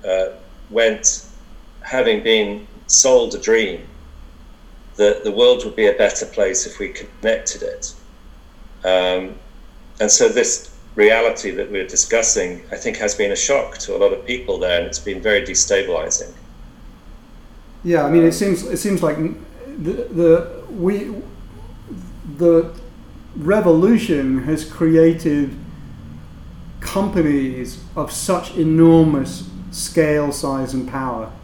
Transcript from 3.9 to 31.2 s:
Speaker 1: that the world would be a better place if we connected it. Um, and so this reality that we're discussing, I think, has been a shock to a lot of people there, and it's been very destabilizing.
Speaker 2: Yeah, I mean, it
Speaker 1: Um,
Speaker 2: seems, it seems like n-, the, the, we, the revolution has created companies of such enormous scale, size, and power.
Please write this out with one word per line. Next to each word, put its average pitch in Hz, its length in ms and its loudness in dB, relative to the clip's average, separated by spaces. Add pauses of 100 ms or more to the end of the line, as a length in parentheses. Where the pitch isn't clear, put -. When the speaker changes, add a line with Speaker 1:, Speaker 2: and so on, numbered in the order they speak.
Speaker 1:
that 104 300 2
the 107 80 -2
world 120 320 4
would 107 100 -8
be 107 140 4
a 98 60 4
better 104 320 0
place 95 400 -2
if - 120 -16
we 95 120 -6
connected - 720 -6
it. - 300 -10 (920)
Um, 92 500 0 (640)
and 107 100 0
so 117 200 6
this - 440 0 (220)
reality 110 560 4
that 98 180 -6
we're 98 200 -6
discussing, 104 840 0
I 95 60 -8
think, 110 220 -6
has 104 180 -2
been 101 160 0
a 98 40 -2
shock - 420 -2
to - 180 -8
a - 20 -6
lot 98 140 4
of 98 120 -6
people 113 320 -6
there, 87 220 0
and 85 80 -2
it's - 140 -8
been 92 200 -8
very 104 220 2
destabilizing. 92 920 -2 (1500)
Speaker 2:
Yeah, 165 220 2
I 143 60 0
mean, 165 120 6
it 165 40 6
Speaker 1:
Um, 165 60 4
Speaker 2:
seems, 185 300 0
it - 140 -6
seems 196 260 -2
like 151 140 0
n-, 156 280 -6 (220)
the, 170 260 -6 (220)
the, 170 560 4
we, 202 420 -2 (1200)
the 170 360 4 (640)
revolution 165 1080 2
has 156 200 -2
created 160 920 2 (1200)
companies 143 1000 -2 (160)
of 151 160 -6
such - 460 -4
enormous 160 920 4 (220)
scale, 151 640 0
size, 135 400 -4
and 127 160 -6
power. 120 420 -6 (140)